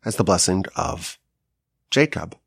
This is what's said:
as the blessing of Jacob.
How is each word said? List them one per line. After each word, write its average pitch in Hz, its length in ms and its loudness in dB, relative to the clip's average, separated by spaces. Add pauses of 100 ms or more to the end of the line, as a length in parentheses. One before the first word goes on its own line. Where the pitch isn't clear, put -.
as 113 100 -4
the 113 80 2
blessing 92 400 2 (140)
of - 420 -6 (680)
Jacob. 135 560 0